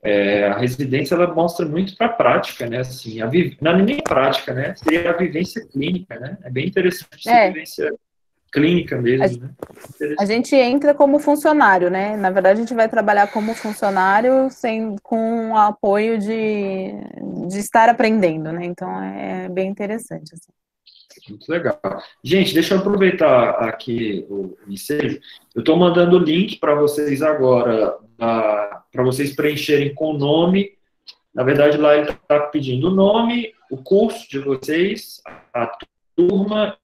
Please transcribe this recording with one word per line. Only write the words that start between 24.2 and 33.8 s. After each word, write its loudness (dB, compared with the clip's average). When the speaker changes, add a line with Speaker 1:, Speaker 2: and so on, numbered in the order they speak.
Speaker 1:
o, -10
o -14
ensejo. -6
Eu -6
tô 4
mandando 6
o 8
link 0
pra 2
vocês 0
agora, 2
da, -2
pra -4
vocês -2
preencherem 0
com -4
o -6
nome. 0
Na -2
verdade, 4
lá 4
ele -2
tá 2
pedindo -2
o 0
nome, 2
o -8
curso 0